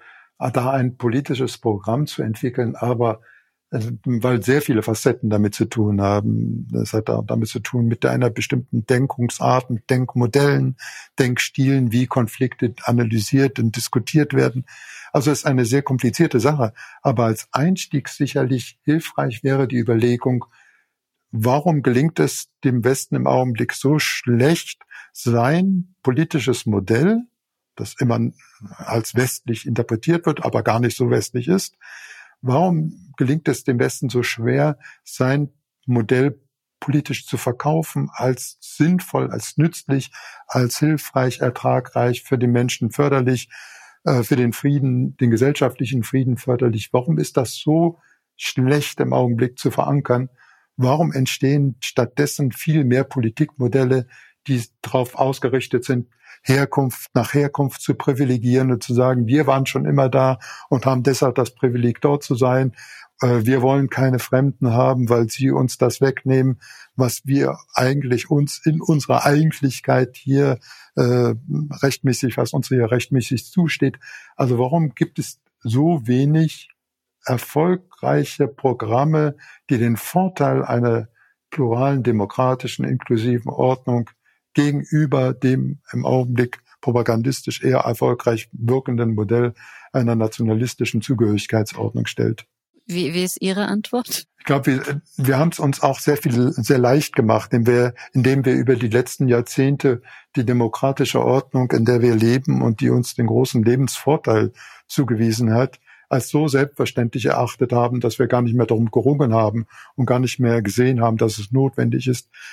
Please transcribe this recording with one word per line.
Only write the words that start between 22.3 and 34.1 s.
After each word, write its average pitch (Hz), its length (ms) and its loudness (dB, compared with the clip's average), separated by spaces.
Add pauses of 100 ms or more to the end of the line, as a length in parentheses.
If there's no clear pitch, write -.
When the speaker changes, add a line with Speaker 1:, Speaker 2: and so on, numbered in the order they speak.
Speaker 1:
dem 123 180 2
Westen 131 320 0
im 131 140 0
Augenblick 127 460 0
so 147 260 0
schlecht, - 840 0 (300)
sein 165 920 0
politisches 131 640 -2
Modell, 113 540 2 (560)
das 110 240 -12
immer 117 180 0 (560)
als - 400 -6
westlich 120 520 -4
interpretiert 120 600 -2
wird, - 180 -2
aber 117 200 -2
gar 117 160 0
nicht 120 160 0
so 123 140 0
westlich 123 360 -2
ist, 185 320 -2 (640)
warum 156 760 0
gelingt 143 300 0
es 143 160 0
dem 127 160 0
Westen 131 300 -2
so 120 160 0